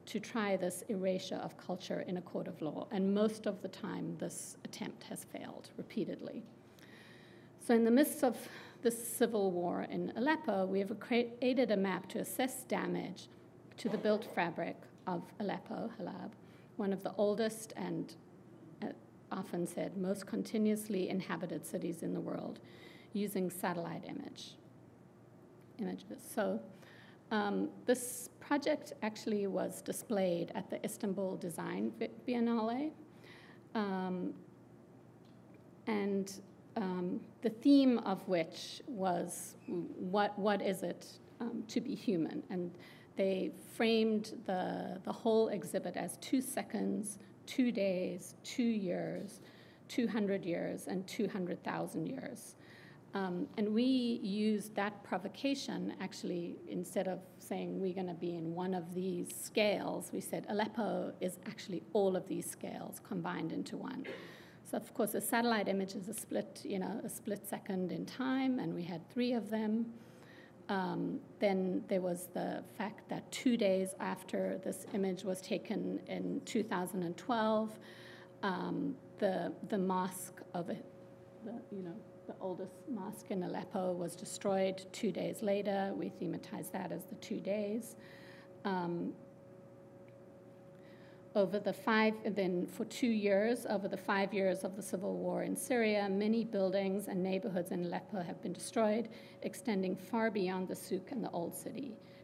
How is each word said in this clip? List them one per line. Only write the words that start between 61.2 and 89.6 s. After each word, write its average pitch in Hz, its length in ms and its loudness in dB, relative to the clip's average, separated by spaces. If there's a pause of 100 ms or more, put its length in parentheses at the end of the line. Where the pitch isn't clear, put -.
is 185 260 -2
actually - 340 -6 (120)
all 196 220 6
of 175 120 0
these 170 200 -2
scales - 600 -8
combined 165 440 -2
into - 260 -4
one. - 280 -6 (640)
So, - 60 -2
of - 180 -4
course, 208 220 0
a 208 60 0
satellite 226 480 4
image 190 260 0
is 190 140 -6
a - 40 -4
split, - 520 -4
you 196 120 -2
know, 190 280 -2
a - 40 -4
split - 380 -6
second 185 460 -2
in 170 120 -2
time, 262 540 2
and 165 160 0
we 175 80 -2
had 170 260 -6
three 247 220 2
of 220 180 0
them. 220 360 2 (840)
Um, 175 540 0 (180)
then 190 480 4
there 185 140 4
was 180 320 0
the 180 280 -2 (160)
fact 214 300 -6
that - 240 -6
two 240 240 4
days 190 460 4
after 190 640 -2
this 196 280 -4
image 190 300 2
was 185 160 -2
taken 185 680 -2
in 185 360 -2
two - 180 0
thousand 185 420 0
and 170 120 -2
twelve, 220 640 2 (640)
um, 180 500 0 (260)
the, 185 340 2 (160)
the 214 80 2
mosque 185 640 0 (120)
of, 175 140 -2
the, 214 80 -2 (960)
you 196 120 -6
know, 170 120 -8 (320)
the 208 140 -8
oldest 185 320 -4 (180)
mosque 202 380 -6
in 185 140 0
Aleppo 180 500 0
was 170 240 -4
destroyed 190 720 0
two 190 220 0
days 170 280 -2
later. 202 540 2
We 196 140 -2
thematized - 640 -6
that 185 180 -4
as 170 140 -6
the 202 100 -10
two - 240 -4
days. 208 560 -2 (680)
Um, 175 480 0 (2250)